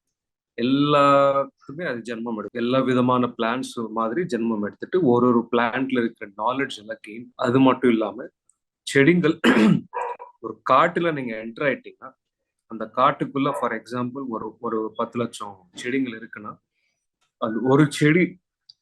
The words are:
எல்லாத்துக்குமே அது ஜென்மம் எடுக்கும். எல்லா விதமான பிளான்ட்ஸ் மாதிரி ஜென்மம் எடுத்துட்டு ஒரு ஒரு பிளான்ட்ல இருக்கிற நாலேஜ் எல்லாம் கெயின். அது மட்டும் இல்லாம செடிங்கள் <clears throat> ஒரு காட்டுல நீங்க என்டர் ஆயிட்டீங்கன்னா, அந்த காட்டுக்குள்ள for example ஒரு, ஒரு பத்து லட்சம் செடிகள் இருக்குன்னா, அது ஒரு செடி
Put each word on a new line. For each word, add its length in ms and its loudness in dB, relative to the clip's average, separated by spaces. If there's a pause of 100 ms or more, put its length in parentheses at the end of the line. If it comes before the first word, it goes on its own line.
(580)
எல்லாத்துக்குமே 1300 2
அது 140 -6
ஜென்மம் 380 -8
எடுக்கும். 260 -8
எல்லா 160 0
விதமான 480 2
பிளான்ட்ஸ் 640 -6
மாதிரி 320 -2
ஜென்மம் 400 -2
எடுத்துட்டு 440 -2
ஒரு 220 4
ஒரு 240 2
பிளான்ட்ல 480 0
இருக்கிற 380 -6
நாலேஜ் 400 -4
எல்லாம் 300 -14
கெயின். 180 -16 (100)
அது 240 0
மட்டும் 320 4
இல்லாம 360 -2 (600)
செடிங்கள் 560 4
<clears throat> 460 4 (500)
ஒரு 300 -12
காட்டுல 440 2
நீங்க 320 -8
என்டர் 220 -6
ஆயிட்டீங்கன்னா, 440 -6 (540)
அந்த 300 -12
காட்டுக்குள்ள 560 0
for 220 -4
example 560 -8
ஒரு, 300 -10
ஒரு 360 -4
பத்து 240 -6
லட்சம் 540 -10
செடிகள் 460 -6
இருக்குன்னா, 380 -16 (800)
அது 260 -4
ஒரு 280 4
செடி 480 2 (420)